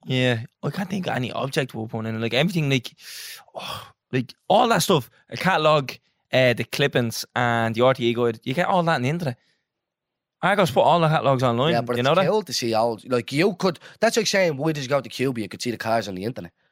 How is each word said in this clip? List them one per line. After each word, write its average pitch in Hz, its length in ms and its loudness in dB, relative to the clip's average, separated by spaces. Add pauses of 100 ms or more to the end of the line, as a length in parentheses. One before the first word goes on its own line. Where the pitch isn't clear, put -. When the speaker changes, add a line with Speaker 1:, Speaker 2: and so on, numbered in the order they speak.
Speaker 1:
Yeah, 127 360 0 (220)
I 143 80 -4
can't 190 200 -6
think 190 160 -6
of - 100 -4
any 127 160 -4
object - 420 -4
we're 110 120 -8
putting 113 280 -6
in. 110 60 -6
Like, 113 140 -4
everything, 160 340 0
like, 135 260 -2 (600)
oh, - 340 -12 (240)
like, 127 220 -4 (140)
all 226 200 4
that 208 140 2
stuff, 160 260 2 (220)
a - 80 -12
catalogue, 156 540 2 (400)
uh, 127 200 4
the 110 120 -2
clippings 135 600 -2 (100)
and 117 400 0
the 110 80 0
R 131 120 6
T 120 100 -6
E 117 100 2
guide, 117 300 -2
you 131 80 -4
get 175 140 0
all 180 160 2
that 165 140 2
on 120 60 -2
the 123 60 0
internet. 151 300 -4 (1000)
I 190 140 2
gotta 190 180 2
put 196 100 4
all 156 180 6
the 160 80 4
catalogues 135 340 2
online, 127 300 2
Speaker 2:
Yeah, 117 80 2
but 120 160 -4
Speaker 1:
you 120 40 -2
Speaker 2:
it's 127 80 2
Speaker 1:
know 156 60 4
that? 185 140 2
Speaker 2:
cool 208 140 0
to 175 100 -10
see 117 200 -2
all, 110 340 0
like, 123 260 -2
you 175 240 2
could, 185 240 -2 (180)
that's 226 180 2
like 220 120 0
saying, 180 280 2
"Why 156 140 -2
did 147 140 -4
you 120 40 -10
go 139 120 2
to 120 80 -10
Cuba? 127 320 -2
You 98 80 -6
could 95 120 -12
see 120 120 -4
the 110 40 -6
cars 113 300 -2
on 98 80 -8
the 92 100 -8
internet." 104 280 -8 (200)